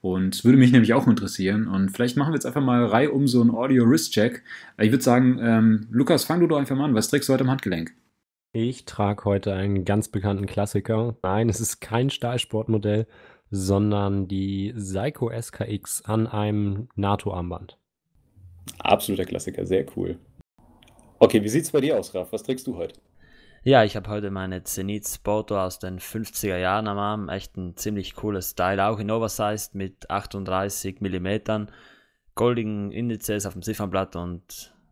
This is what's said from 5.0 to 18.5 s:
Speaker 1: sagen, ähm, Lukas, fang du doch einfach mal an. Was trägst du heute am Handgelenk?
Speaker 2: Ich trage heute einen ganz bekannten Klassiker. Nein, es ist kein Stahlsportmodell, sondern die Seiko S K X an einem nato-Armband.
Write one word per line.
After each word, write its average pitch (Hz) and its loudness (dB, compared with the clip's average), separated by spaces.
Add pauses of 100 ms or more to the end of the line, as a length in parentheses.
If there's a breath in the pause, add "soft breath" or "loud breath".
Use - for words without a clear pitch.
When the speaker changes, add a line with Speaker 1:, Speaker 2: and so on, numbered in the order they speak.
Speaker 1:
sagen, 127 6
ähm, 113 4
Lukas, 135 4
fang 170 0
du 170 6
doch 156 2
einfach 135 -2
mal 143 0
an. 135 2
Was 107 2
trägst - 0
du 135 4
heute 131 2
am 131 2
Handgelenk? 87 -4 (600)
Speaker 2:
Ich 117 -4
trage 101 -2
heute 101 0
einen 95 -2
ganz 104 0
bekannten 98 -2
Klassiker. 110 -2
Nein, 110 0
es 107 -2
ist - -6
kein 123 -2
Stahlsportmodell, 110 -2 (460 soft breath)
sondern 98 0
die 98 -4
Seiko 107 -4
S 113 -8
K - -6
X - -6
an 110 0
einem 104 -2
nato-Armband. 95 -4 (1000)